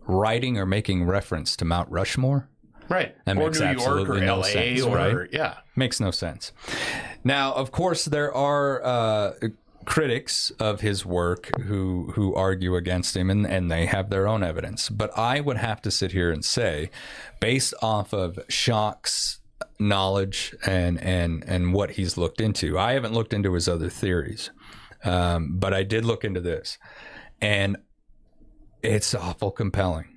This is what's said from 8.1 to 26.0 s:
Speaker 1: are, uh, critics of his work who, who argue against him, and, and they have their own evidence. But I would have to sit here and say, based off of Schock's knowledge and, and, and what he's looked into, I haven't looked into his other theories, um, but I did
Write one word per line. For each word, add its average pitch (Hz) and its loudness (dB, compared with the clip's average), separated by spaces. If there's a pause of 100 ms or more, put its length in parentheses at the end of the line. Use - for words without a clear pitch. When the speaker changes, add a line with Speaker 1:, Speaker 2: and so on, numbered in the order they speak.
Speaker 1:
are, 139 2
uh, 110 2 (540)
critics - 0 (100)
of 104 0
his 98 -2
work 87 0 (120)
who, 95 -2
who 98 2
argue 92 0
against 90 -2
him, 92 0
and, 104 2
and 90 0
they 82 2
have 98 -2
their 98 2
own 107 0
evidence. 82 -4
But 107 -4
I 120 2
would 143 -2
have 110 -4
to 101 -2
sit 92 0
here 90 4
and 76 -2
say, 80 0 (500)
based 127 0
off 107 0
of 92 -2 (120)
Schock's - 0 (400)
knowledge 98 2 (120)
and, 87 2
and, 85 0
and 90 2
what 98 2
he's 90 -2
looked 85 -2
into, 87 0
I 110 2
haven't 117 0
looked 113 0
into 98 2
his 87 2
other 85 0
theories, - -2 (540)
um, 87 2
but 95 2
I 95 2
did 110 0